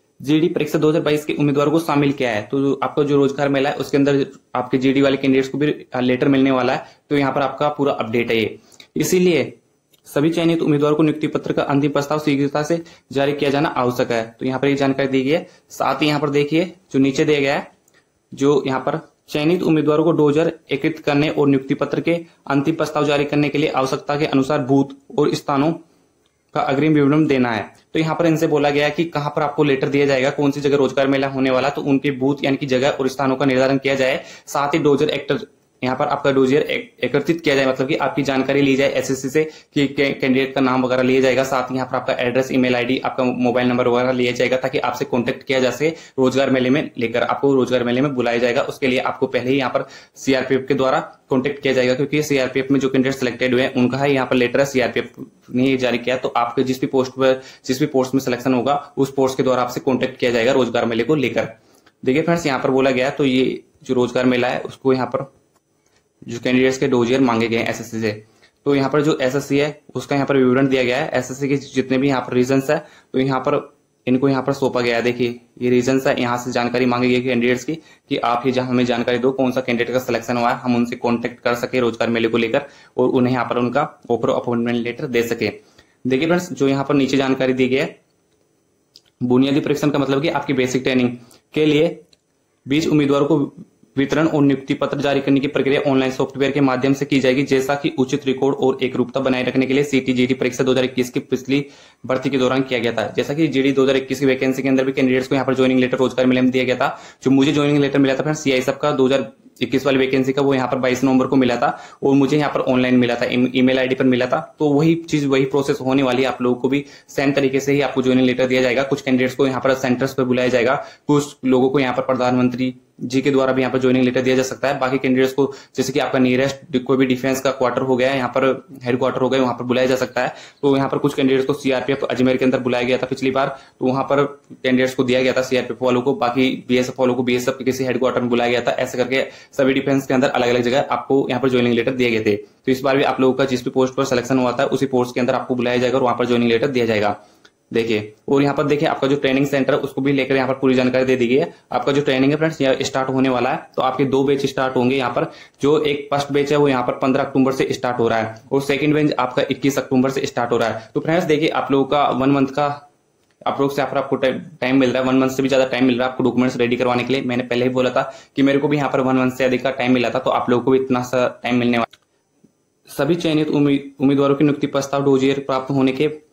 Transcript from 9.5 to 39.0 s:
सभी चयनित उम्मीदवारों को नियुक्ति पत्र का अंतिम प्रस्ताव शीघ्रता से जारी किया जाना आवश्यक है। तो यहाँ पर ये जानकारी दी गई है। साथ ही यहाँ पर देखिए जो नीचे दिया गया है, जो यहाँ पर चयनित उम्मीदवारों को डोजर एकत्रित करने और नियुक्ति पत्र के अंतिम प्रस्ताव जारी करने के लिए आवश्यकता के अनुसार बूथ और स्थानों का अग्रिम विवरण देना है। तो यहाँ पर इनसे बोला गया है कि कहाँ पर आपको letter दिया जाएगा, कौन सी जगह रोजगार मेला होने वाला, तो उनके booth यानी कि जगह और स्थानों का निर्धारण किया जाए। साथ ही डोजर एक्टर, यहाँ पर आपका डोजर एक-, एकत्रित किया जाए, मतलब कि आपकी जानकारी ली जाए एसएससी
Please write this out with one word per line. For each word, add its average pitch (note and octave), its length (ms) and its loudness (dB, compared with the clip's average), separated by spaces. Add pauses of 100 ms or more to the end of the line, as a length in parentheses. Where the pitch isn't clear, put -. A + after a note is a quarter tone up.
सभी D3+ 220 0
चयनित E3 320 0
उम्मीदवारों D3 340 2
को D#3 80 2
नियुक्ति D3+ 240 0
पत्र D3 260 -6
का - 100 0
अंतिम C#3+ 280 0
प्रस्ताव C#3+ 280 -2
शीघ्रता C#3+ 440 0
से E3 180 -2 (300)
जारी C#3 220 0
किया C#3+ 160 -2
जाना C#3+ 220 0
आवश्यक B2 400 0
है। A2+ 120 0 (160)
तो - 60 -6
यहाँ C3 140 -2
पर C#3 80 0
ये C#3 80 2
जानकारी C#3 320 0
दी C3 160 0
गई C3+ 60 -2
है। F3 160 0 (260)
साथ C3+ 300 -2
ही D3+ 60 2
यहाँ D3 120 0
पर D3 120 -2
देखिए D3+ 400 0 (220)
जो C#3 60 2
नीचे C#3 260 2
दिया D3 140 2
गया C#3 160 0
है, F#3+ 160 -8 (600)
जो C#3 360 2
यहाँ C3 120 -2
पर C#3+ 200 -4 (300)
चयनित D#3+ 340 0
उम्मीदवारों D3+ 400 2
को E3+ 100 2
डोजर D3+ 380 2 (180)
एकत्रित D3+ 300 -4
करने D3 300 0
और D3 180 0
नियुक्ति C3+ 280 0
पत्र C#3+ 260 -4
के E3 120 0 (340)
अंतिम C#3+ 280 0
प्रस्ताव D3+ 300 -2
जारी D3 200 0
करने D3 240 0
के C#3+ 80 -4
लिए D3 140 0
आवश्यकता C3+ 460 -2
के D3+ 100 0
अनुसार C#3 340 0
बूथ C#3 560 0
और D3 180 2
स्थानों D3 360 0 (840)
का D3 80 0
अग्रिम C#3+ 320 2
विवरण D3 340 4
देना B2+ 240 2
है। G#2 180 -4 (240)
तो D#3+ 60 -2
यहाँ D#3+ 160 -2
पर E3+ 100 0
इनसे D#3+ 220 2
बोला D3 220 2
गया D3 160 0
है D3 60 0
कि D#3+ 140 -2
कहाँ D3 300 -4
पर D#3+ 60 0
आपको D3+ 220 0
letter C#3+ 260 2
दिया C#3+ 160 2
जाएगा, C3+ 260 2
कौन C#3+ 200 0
सी D3 100 -6
जगह C#3+ 160 2
रोजगार C3+ 300 2
मेला C#3 200 0
होने C3+ 240 0
वाला, B2+ 180 2
तो - 140 -6
उनके C#3 300 0
booth C3+ 300 -2
यानी C#3 140 0
कि D3+ 80 -6
जगह B2+ 240 2
और C3 180 -2
स्थानों C3 280 0
का C#3 100 -2
निर्धारण C3+ 320 2
किया C3+ 180 0
जाए। C3 260 0 (260)
साथ C#3+ 260 -2
ही E3 80 2
डोजर C#3+ 280 2
एक्टर, C#3 380 -4 (340)
यहाँ B2+ 160 0
पर D3 80 0
आपका C#3+ 260 -2
डोजर C3+ 320 4
एक-, - 400 -6
एकत्रित C#3+ 380 -2
किया D3 140 2
जाए, C#3 100 2
मतलब C3 220 0
कि D3 100 -2
आपकी C#3 260 -2
जानकारी C3+ 380 0
ली C3+ 140 4
जाए C#3 160 2
एसएससी C3+ 380 -4